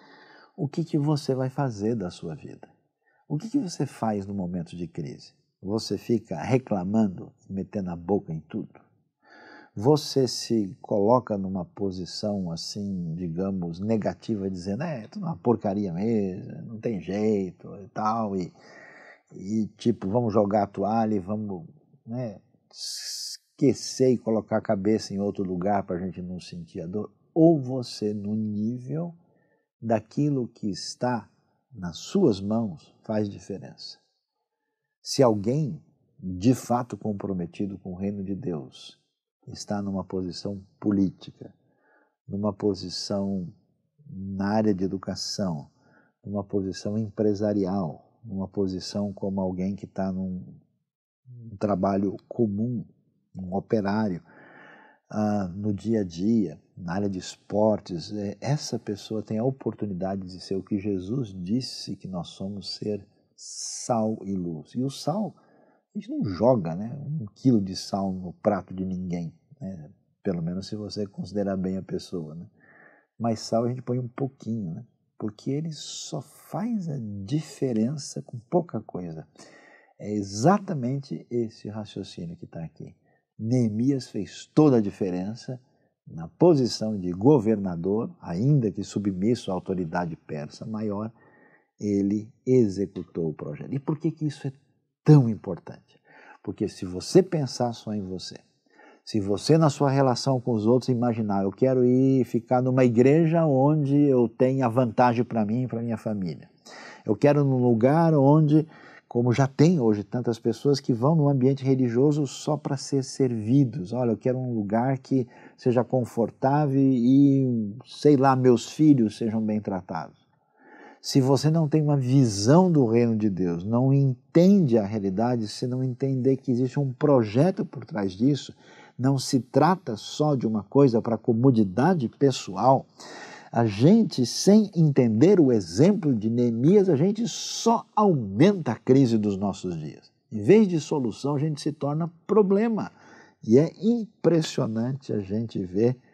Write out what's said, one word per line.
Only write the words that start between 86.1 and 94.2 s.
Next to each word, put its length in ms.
posição 680
de 140
governador, 1080
ainda 500
que 120
submisso 680
à 20
autoridade 640
persa 500
maior, 460
ele 540
executou 840
o 40
projeto. 400
E 60
por 200
que 120
que 140